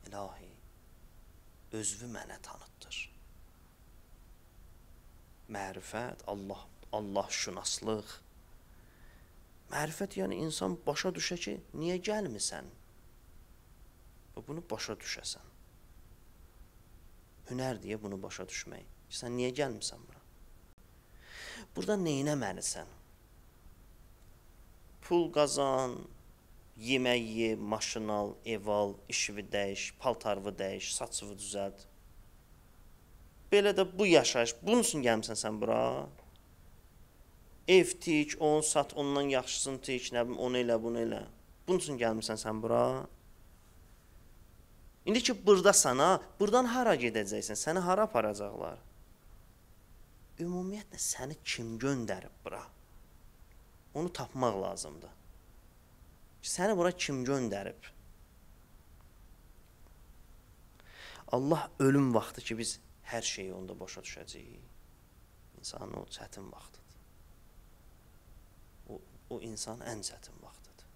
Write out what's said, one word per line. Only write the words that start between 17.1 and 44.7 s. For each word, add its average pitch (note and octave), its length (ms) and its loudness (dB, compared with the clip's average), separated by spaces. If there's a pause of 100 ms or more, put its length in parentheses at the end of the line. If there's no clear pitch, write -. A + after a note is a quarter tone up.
Hünər B2+ 320 -2
deyə G#2 160 -6
bunu G2 240 -8
başa G2 240 -10
düşmək. - 380 -12 (240)
Ki, - 100 -12
sən A#2+ 160 -6
niyə B2 220 0
gəlmisən C3 500 -4
bura? - 140 -20 (1500)
Burada G3 240 0
neynəməlisən? C3+ 920 -2 (2000)
Pul F3 220 4 (100)
qazan, C3+ 600 4 (840)
yemək B2 460 4 (140)
ye, A2+ 180 4
maşın G#2+ 580 -2
al, G#2 200 0 (120)
ev G#2+ 240 -4
al, G#2 240 2 (140)
işini G#2 420 -4
dəyiş, G2 380 -2 (100)
paltarını G#2 560 0
dəyiş, G2 400 -4
saçını G#2 460 -6
düzəlt. G2 460 -6 (1600)
Belə G3+ 240 8
də F#3 120 6 (120)
bu G3+ 80 6
yaşayış, B2+ 560 6
bunun A3 240 6
üçün D3+ 160 0
gəlmisən A2+ 380 2
sən A2 200 -2
bura? A2+ 200 2 (1900)
Ev F3 320 8
tik, D3+ 380 2
onu D3+ 240 4
sat, D3 320 2
ondan C#3+ 400 0
yaxşısını C3 460 -2
tik, B2+ 340 -4
nə A#2+ 120 2
bilim, B2 120 -6
onu B2+ 240 2
elə, A#2 200 4
bunu A#2 200 -2
elə. A2 200 -2 (440)
Bunun F3+ 160 2
üçün C#3+ 160 -4
gəlmisən A2 400 0
sən A2 240 -4
bura? A#2 220 4 (2250)